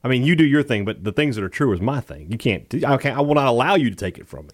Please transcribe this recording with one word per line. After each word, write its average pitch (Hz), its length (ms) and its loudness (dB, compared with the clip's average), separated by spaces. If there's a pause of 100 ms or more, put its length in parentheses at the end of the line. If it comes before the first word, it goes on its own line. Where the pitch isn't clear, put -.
I 127 40 0
mean, 127 140 2
you 165 120 4
do 160 100 4
your 143 180 4
thing, 107 200 0
but 98 200 -6
the 104 100 -4
things 147 240 0
that 101 80 -4
are 92 40 -6
true 135 220 0
is 90 80 0
my 123 220 -2
thing. 73 280 -16
You 113 80 -4
can't 107 300 -2
do, 143 180 -4
I 139 120 2
can't, 131 200 -2
I 143 40 0
will 147 140 2
not 143 120 4
allow 127 280 2
you 135 140 2
to 95 60 -6
take 92 220 -8
it - 100 -20
from 73 200 -16
me. - 60 -20